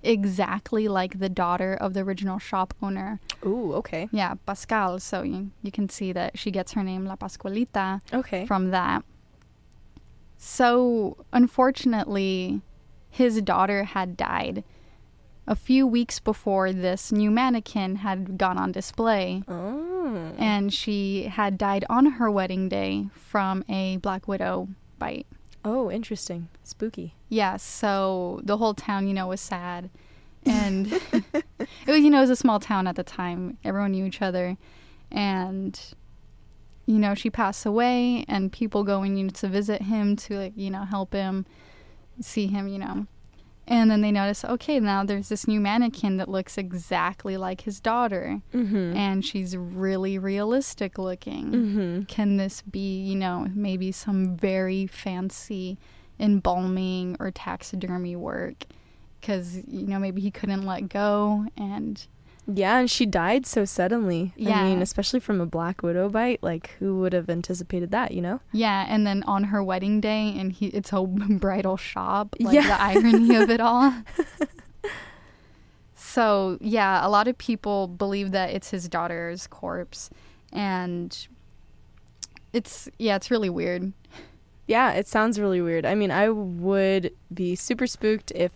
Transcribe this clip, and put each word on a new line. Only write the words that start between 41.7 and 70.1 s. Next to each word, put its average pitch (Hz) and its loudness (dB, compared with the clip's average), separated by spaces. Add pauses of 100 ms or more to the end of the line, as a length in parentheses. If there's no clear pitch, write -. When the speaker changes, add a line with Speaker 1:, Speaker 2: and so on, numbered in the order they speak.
Speaker 1:
see 214 -2
him, 196 -2
you 196 -8
know. 196 -6 (640)
And 226 6
then 214 4
they 208 4
notice, 202 0
okay, 254 0
now 202 2
there's 202 -2
this 208 -4
new 214 2
mannequin 208 2
that 185 -2
looks 190 -4
exactly 185 -4
like 185 -6
his 196 -8
daughter. 214 0 (140)
Speaker 2:
Mm-hmm. 196 0
Speaker 1:
And 196 0
she's 185 -4
really 190 -2
realistic 202 -2
looking. - -6
Speaker 2:
Mm-hmm. 202 0
Speaker 1:
Can 202 0
this 196 -4
be, 196 -6
you 196 -2
know, 185 -2
maybe 190 -2
some 185 0
very 190 0
fancy 185 -8 (420)
embalming 185 0
or 190 -4
taxidermy 180 -8
work? - -8 (560)
'Cause, 180 -4 (100)
you 196 -8
know, 196 -2
maybe 196 -4
he 202 -2
couldn't 196 -4
let 190 -6
go, 208 2 (100)
and 208 -8 (440)
Speaker 2:
Yeah, 196 4
and 247 4
she - 2
died 196 2
so 202 2
suddenly. 185 0
Speaker 1:
Yeah. 214 2
Speaker 2:
I - 4
mean, 190 4
especially 202 0
from 208 0
a 175 0
Black 170 -4
Widow 175 2
bite, 220 0
like, 165 -4
who 190 0
would 185 2
have 175 0
anticipated 175 -4
that, 226 0
you 180 -2
know? 190 -4 (120)
Speaker 1:
Yeah, 208 2
and 214 4
then 196 0
on 196 2
her 202 0
wedding 190 0
day, 214 0